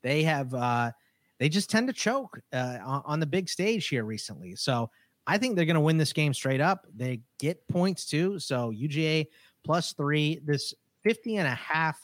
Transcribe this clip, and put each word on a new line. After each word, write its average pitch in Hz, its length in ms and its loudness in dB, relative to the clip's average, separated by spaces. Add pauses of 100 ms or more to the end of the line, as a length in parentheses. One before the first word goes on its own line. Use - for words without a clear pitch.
they 147 220 2
have, 139 280 0
uh, 120 400 0 (460)
they 143 100 2
just 185 220 0
tend 226 180 2
to 254 60 -4
choke, 240 440 -2 (140)
uh, 127 320 -2
on, 135 220 -2
on 151 140 0
the 156 60 0
big 175 220 -2
stage 208 400 0
here 120 160 0
recently. 101 520 -8
So 117 340 -2 (360)
I 180 120 2
think 233 180 0
they're 170 80 4
gonna 160 160 4
win 160 180 4
this 151 140 2
game 151 200 2
straight 135 280 0
up. 185 340 2
They 120 280 -4 (180)
get 160 260 -4
points 180 400 0
too. 180 320 0
So 123 320 -2
U 113 160 -4
G 156 220 0
A 156 200 2 (360)
plus 165 280 0
three, 151 520 0
this 143 280 0 (300)
fifty 226 360 0
and 160 100 2
a 123 60 0
half 160 500 -2